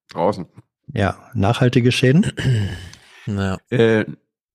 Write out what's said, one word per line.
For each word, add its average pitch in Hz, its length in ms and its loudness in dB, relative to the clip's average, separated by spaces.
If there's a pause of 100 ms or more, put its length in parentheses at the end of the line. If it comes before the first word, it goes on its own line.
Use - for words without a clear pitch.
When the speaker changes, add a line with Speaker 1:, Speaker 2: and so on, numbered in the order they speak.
(120)
Speaker 1:
draußen. 92 340 -2 (480)
Speaker 2:
Ja, 98 400 -2
nachhaltige 120 580 2
Schäden? 135 460 2
Speaker 3:
<clears throat> 104 400 -2 (480)
Ja. 98 320 -4 (120)
Speaker 1:
Äh, 113 340 2 (520)